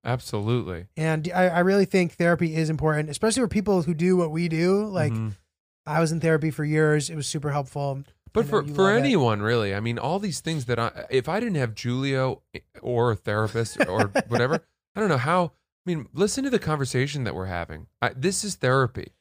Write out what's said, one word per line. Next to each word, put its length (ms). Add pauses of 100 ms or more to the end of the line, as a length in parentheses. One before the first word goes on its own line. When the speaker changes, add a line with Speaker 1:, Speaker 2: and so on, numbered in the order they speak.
Speaker 1:
Absolutely. 800 (100)
Speaker 2:
And 380
I, 140
I 120
really 260
think 280
therapy 420
is 140
important, 400
especially 320
for 80
people 320
who 120
do 220
what 160
we 160
do. 380
Like, 260
Speaker 1:
Mm-hmm. 180 (560)
Speaker 2:
I 160
was 100
in 80
therapy 320
for 140
years. 440
It 60
was 120
super 240
helpful. 520 (300)
Speaker 1:
But 80
Speaker 2:
I 20
know 60
Speaker 1:
for, 160
Speaker 2:
you 100
Speaker 1:
for 80
Speaker 2:
love 120
it. 40
Speaker 1:
anyone, 420
really, 320
I 60
mean, 180
all 220
these 220
things 240
that 140
I, 300
if 200
I 100
didn't 160
have 200
Julio 680 (400)
or 300
a 40
therapist 640 (100)
or 320
Speaker 2:
<laughs> 80
Speaker 1:
whatever, 320 (360)
I 40
don't 80
know 100
how, 280
I 40 (360)
mean, 280
listen 300
to 60
the 100
conversation 640
that 120
we're 100
having. 420 (140)
I, 140
this 280
is 120
therapy. 640